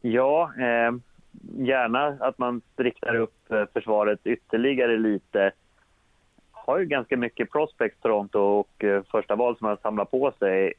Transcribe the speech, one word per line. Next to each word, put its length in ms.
Ja, 560
eh, 340
gärna 420
att 300
man 240
riktar 400
upp, 360
eh, 120
försvaret 500
ytterligare 760
lite. 540
Har 280
ju 60
ganska 320
mycket 340
prospects, 500
Toronto, 380
och, 440
eh, 280
första 240
val 220
som 100
har 140
samlat 300
på 280
sig. 400